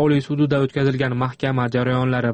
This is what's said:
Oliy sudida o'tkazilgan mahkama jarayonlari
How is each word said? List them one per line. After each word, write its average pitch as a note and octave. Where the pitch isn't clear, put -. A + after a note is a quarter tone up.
Oliy D3
sudida C#3+
o'tkazilgan C3+
mahkama C3
jarayonlari B2+